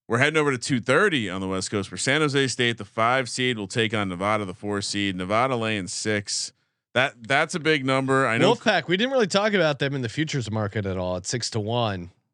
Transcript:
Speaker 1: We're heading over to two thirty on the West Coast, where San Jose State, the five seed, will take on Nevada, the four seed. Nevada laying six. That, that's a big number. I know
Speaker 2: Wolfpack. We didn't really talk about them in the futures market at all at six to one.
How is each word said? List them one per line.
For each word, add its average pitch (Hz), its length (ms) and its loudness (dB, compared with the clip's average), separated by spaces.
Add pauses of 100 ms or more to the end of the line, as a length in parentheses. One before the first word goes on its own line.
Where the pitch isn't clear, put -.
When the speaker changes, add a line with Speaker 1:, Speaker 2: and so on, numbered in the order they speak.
Speaker 1:
We're 117 100 2
heading 156 200 2
over 147 120 4
to 127 80 0
two 127 220 0
thirty 139 500 2
on 95 100 -4
the 95 60 -4
West 95 240 -2
Coast, 101 220 -2
where 90 40 -10
San 135 240 0
Jose 139 280 2
State, 117 300 0
the 104 60 -12
five 120 440 0
seed, 127 280 -2
will 101 120 -6
take 110 260 0
on 104 140 0
Nevada, 101 360 0
the 90 100 -6
four 101 280 -4
seed. 101 320 -2
Nevada 107 400 0
laying 110 320 -2
six. - 680 -4 (420)
That, 127 200 0 (140)
that's 156 260 0
a 175 60 -6
big 143 260 2
number. 135 400 2
I 113 100 2
know 196 200 6
Speaker 2:
Wolfpack. 190 320 0
We 175 80 2
didn't 247 160 0
really 240 160 2
talk 208 240 0
about 156 260 2
them 139 160 -2
in 135 80 -4
the 117 60 -2
futures 143 420 -4
market 107 340 -2
at 95 120 -2
all 90 200 -2
at 90 100 -8
six - 240 -4
to 113 100 -4
one. 104 500 -2 (220)